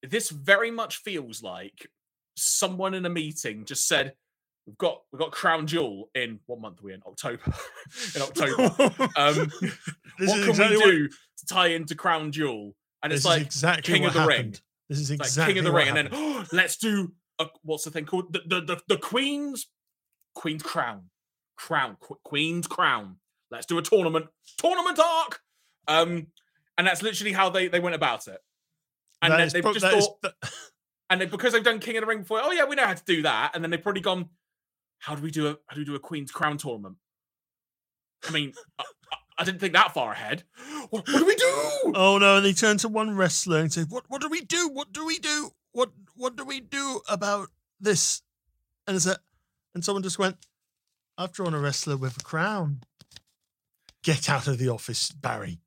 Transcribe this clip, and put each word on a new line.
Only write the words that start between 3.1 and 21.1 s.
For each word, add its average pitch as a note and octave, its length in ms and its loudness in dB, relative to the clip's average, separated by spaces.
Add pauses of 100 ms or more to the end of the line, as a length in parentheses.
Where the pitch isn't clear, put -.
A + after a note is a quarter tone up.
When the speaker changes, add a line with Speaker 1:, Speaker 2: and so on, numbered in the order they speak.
Speaker 1:
just - 220 -4
said, C#3 280 0 (540)
we've G#2 80 -20
got, - 240 -2 (100)
we've C3 80 -16
got D3+ 120 -2
Crown E3 360 0
Jewel B2+ 480 -2
in, A#2 300 -4
what A#2+ 160 -10
month G2+ 200 -16
are - 40 -20
we F#2+ 80 -12
in? F#2+ 120 -18
October. A#2+ 400 -10
<laughs> - 680 -8
In C#3+ 60 -2
October. C4 420 0 (460)
Speaker 2:
<laughs> - 60 -
Speaker 1:
Um, D3+ 360 2 (680)
Speaker 2:
This F#3+ 100 2
Speaker 1:
what G#3 100 4
Speaker 2:
is G3+ 60 2
Speaker 1:
can A3 40 4
Speaker 2:
exactly G#3 280 6
Speaker 1:
we G#3+ 60 6
Speaker 2:
what G3+ 80 10
Speaker 1:
do D3+ 180 2
to - 380 -20
tie F3+ 200 2
into E3 280 -2
Crown D#3 360 -2
Jewel? A#2+ 440 -4 (280)
And D3+ 100 -2
it's C#3 100 2
Speaker 2:
This F3 80 4
is E3 60 6
Speaker 1:
like, D3+ 80 0
Speaker 2:
exactly D#3 480 0
Speaker 1:
King F#3 100 6
Speaker 2:
what F3 60 4
Speaker 1:
of D3+ 60 -4
the D#3+ 120 4
Ring. - 100 6
Speaker 2:
happened. G#2+ 240 -6 (280)
This D3 100 -4
is C#3+ 120 -4
Speaker 1:
It's D3 80 -4
like, C#3 80 -4
Speaker 2:
exactly D3+ 260 2
Speaker 1:
King F#3 60 2
of - 60 2
the - 60 4
Speaker 2:
what E3+ 80 4
Speaker 1:
Ring, D3 100 4
and C#3+ 80 2
then, D3 100 2
Speaker 2:
happened. C#4 420 -6
Speaker 1:
<gasps> - 40 -10
let's F3 240 -2
do G3+ 360 0 (260)
a, - 80 0 (160)
what's D#3 220 -6
the D#3 60 -10
thing D#3 140 -6
called? F#3 280 -4
The, F#3 120 -4
the, F3+ 160 -2
the, E3+ 260 -6
the G3+ 100 2
Queen's, C#4 680 -4 (680)
Queen's D#3 280 -6
Crown. A2+ 460 -4 (480)